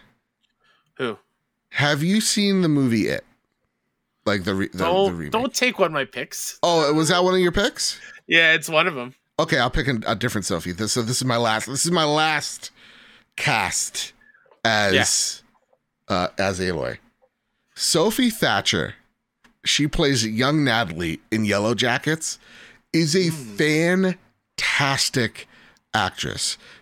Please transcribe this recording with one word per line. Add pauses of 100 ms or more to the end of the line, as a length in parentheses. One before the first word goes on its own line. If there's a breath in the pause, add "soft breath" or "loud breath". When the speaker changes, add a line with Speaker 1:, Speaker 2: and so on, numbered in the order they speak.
(960)
Speaker 1:
Who? (540)
Speaker 2:
Have
you
seen
the
movie
It? (1000)
Like,
the
re-,
the,
Speaker 1:
Don't,
Speaker 2:
the
remake.
Speaker 1:
don't
take
one
of
my
picks.
Speaker 2:
Oh,
was
that
one
of
your
picks? (280 loud breath)
Speaker 1:
Yeah,
it's
one
of
'em. (240)
Speaker 2:
Okay,
I'll
pick
a,
a
different
Sophie.
This,
so
this
is
my
last,
this
is
my
last (640 soft breath)
cast (500)
as, (640)
Speaker 1:
Yeah.
Speaker 2:
uh, (100)
as
Aloy. (760)
Sophie
Thatcher, (720)
she
plays
young
Natalie (120)
in
Yellow
Jackets, (560 loud breath)
is
a
Speaker 1:
Hmm. (440)
Speaker 2:
fantastic (460 soft breath)
actress. (240 loud breath)